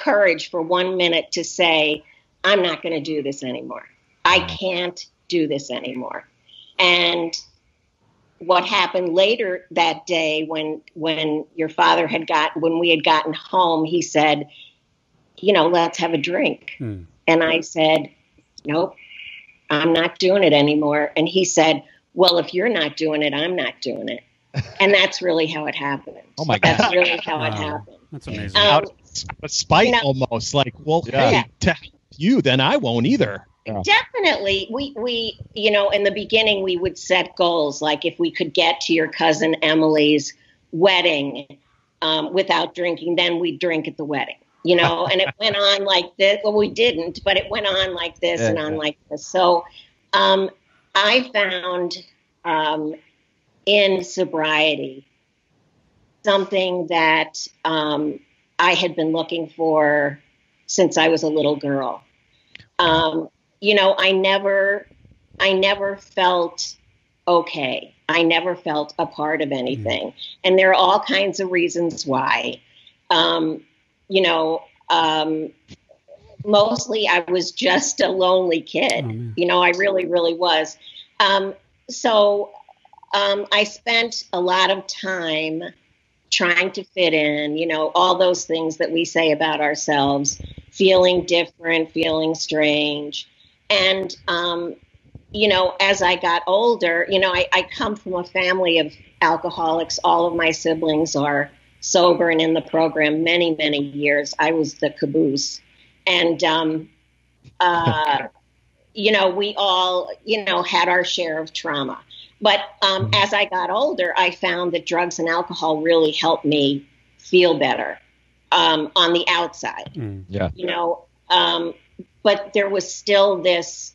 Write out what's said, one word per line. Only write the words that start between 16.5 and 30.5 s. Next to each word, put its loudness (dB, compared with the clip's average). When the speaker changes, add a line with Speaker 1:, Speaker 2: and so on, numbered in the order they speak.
Speaker 3:
Hmm. -10
Speaker 1:
And 4
I 0
said, 0
"Nope, -2
I'm 2
not 0
doing 2
it 6
anymore." 2
And 2
he 0
said, 2
"Well, 4
if -4
you're 0
not -2
doing -2
it, -2
I'm -4
not -4
doing -8
it." -10
Speaker 2:
<laughs> -6
Speaker 1:
And 4
that's 2
really 0
how -6
it -6
happened. -6
Speaker 2:
Oh, -6
my 2
Speaker 1:
That's 4
Speaker 2:
God. 0
Speaker 1:
really 0
how -6
it -4
Speaker 3:
Wow. -6
Speaker 1:
happened. -10
Speaker 3:
That's -16
amazing. -6
Speaker 1:
Um, 4
Speaker 4:
Out 4
of -10
spite, 2
Speaker 1:
you 2
know, 2
Speaker 4:
almost, -2